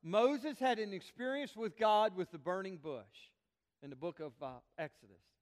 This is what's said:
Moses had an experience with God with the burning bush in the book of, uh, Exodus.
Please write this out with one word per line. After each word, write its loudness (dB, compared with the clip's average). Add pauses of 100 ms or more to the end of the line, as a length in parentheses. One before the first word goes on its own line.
Moses 2
had 2
an -4
experience -6
with -6
God 4
with -4
the -12
burning -4
bush -12 (500)
in -12
the -14
book -8
of, -10
uh, -10 (180)
Exodus. -12 (180)